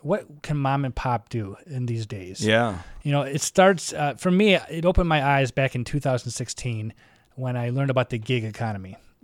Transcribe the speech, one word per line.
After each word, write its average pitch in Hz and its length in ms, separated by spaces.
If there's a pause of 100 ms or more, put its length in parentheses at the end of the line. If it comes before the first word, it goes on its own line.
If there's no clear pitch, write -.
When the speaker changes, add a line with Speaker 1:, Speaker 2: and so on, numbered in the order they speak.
Speaker 1:
what 151 420
can 151 140
mom 139 300
and 123 80
pop 120 340
do 104 280 (100)
in 131 180
these 113 220
days. 92 340
Speaker 2:
Yeah. 110 380 (240)
Speaker 1:
You 147 100
know, 143 100
it 139 200
starts, 190 500
uh, 147 220
for 180 160
me, 190 240
it 160 320
opened 180 240
my 151 120
eyes 139 280
back 135 240
in 123 100
two 147 160
thousand 127 300
sixteen 113 640 (400)
when 127 200
I 120 140
learned 135 220
about 127 180
the 123 100
gig 113 260
economy. 101 520 (280)